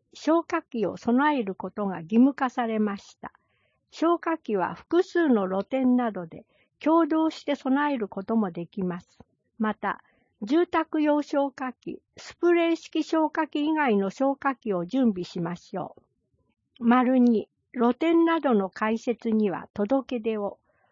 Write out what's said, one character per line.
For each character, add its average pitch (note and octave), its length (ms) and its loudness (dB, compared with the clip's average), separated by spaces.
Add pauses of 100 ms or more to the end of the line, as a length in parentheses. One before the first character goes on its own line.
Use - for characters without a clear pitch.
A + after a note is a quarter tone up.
(140)
消 E4 300 0
火 E4 180 -6
器 A3 240 -4
を F3+ 100 -4
備 C4+ 420 0
え A#3 60 -2
る G3 100 -6
こ F#3 180 -12
と G#3 140 -6
が F#3 120 -4
義 E3 140 -12
務 B3+ 220 6
化 C4 160 -4
さ A#3+ 180 -6
れ A3 120 -2
ま G#3 180 -2
し - 200 -20
た。 - 160 -18 (580)
消 E4 280 0
火 E4 180 -4
器 - 180 -6
は F3 200 -2
複 - 280 0
数 E4+ 240 -2
の G3+ 220 2
露 G3 140 -4
店 B3+ 340 0
な A#3+ 140 -2
ど F3+ 160 -10
で - 180 -14 (340)
共 D#4+ 280 2
同 D#4+ 220 0
し - 140 -10
て C#4+ 120 -4
備 C#4+ 380 0
え C4+ 40 -4
る G#3 100 -6
こ F#3+ 160 -10
と A3+ 120 -2
も G3+ 160 0
で E3+ 160 -10
き G3+ 160 -8
ま F3+ 180 -4
す。 - 180 -20 (380)
ま G#3+ 160 -2
た、 - 300 -8 (380)
住 D4 260 2
宅 D#4+ 340 -2
用 D4 200 2
消 C#4 300 -2
火 C4 220 -10
器、 - 280 -14 (140)
ス - 200 -20
プ F4 180 4
レ E4+ 200 4
ー - 20 0
式 D#4+ 280 -4
消 D#4+ 260 0
火 D#4 180 -4
器 D4 180 -2
以 D#4 80 0
外 C4+ 240 2
の G3 140 0
消 C4+ 240 0
火 C4+ 200 -2
器 G#3+ 180 -6
を F3 120 -2
準 B3 240 2
備 F3+ 140 -2
し F3 180 -8
ま E3+ 140 -4
し - 220 -12
ょ - 180 -10 (840)
う。 A#3 60 -2
丸 B3+ 340 4
二、 A#3+ 300 4 (240)
露 B3 200 2
店 E4 300 2
な E4 160 2
ど C#4 140 0
の G3 160 2
開 A3 280 -2
設 A3+ 340 -4
に G#3+ 180 2
は D#3+ 240 -8
届 B3+ 440 -2
け - 40 -6
出 A3 160 -4
を。 G3+ 220 -8 (320)